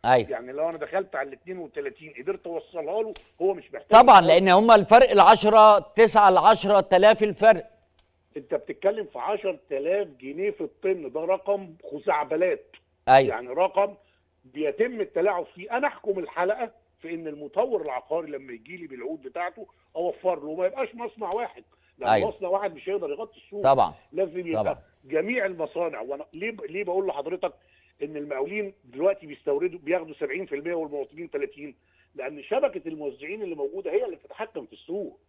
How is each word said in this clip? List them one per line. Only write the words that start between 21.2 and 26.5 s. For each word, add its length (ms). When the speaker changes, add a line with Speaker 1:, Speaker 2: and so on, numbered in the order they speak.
Speaker 2:
واحد، 300
لأن 120
Speaker 1:
أيوة. 200
Speaker 2:
مصنع 200
واحد 260
مش 140
هيقدر 200
يغطي 280
السوق. 260
Speaker 1:
طبعًا. 300
Speaker 2:
لازم 360
يبقى 160
Speaker 1:
طبعًا. 140
Speaker 2:
جميع 400
المصانع. 560
وأنا 320
ليه 180